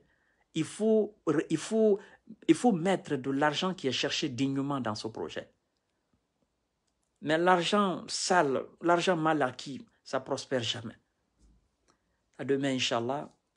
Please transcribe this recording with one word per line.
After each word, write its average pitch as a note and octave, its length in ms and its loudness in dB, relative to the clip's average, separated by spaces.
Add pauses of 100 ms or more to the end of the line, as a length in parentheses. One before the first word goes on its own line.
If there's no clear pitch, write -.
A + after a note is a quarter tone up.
(540)
il D#3+ 100 -2
faut, G#3+ 500 0 (360)
il D#3+ 80 2
faut, G#3+ 420 2 (480)
il - 60 8
faut B3 180 4
mettre E3+ 440 0
de B2+ 140 -4
l'argent D3+ 440 0
qui F3+ 120 -6
est B2+ 60 0
cherché C#3+ 380 -2
dignement C3+ 500 -2
dans A2 140 -4
ce G#2+ 140 -8
projet. - 420 -8 (1700)
Mais D3 160 -2
l'argent F3+ 720 2
sale, D3+ 560 2 (160)
l'argent E3+ 360 2
mal D#3 260 2
acquis, B2+ 420 -6 (180)
ça - 180 -4
prospère C3 420 -4
jamais. A2+ 340 -6 (1400)
À C#3+ 60 -8
demain, C3+ 300 2
Inch'Allah. B2+ 560 -2 (260)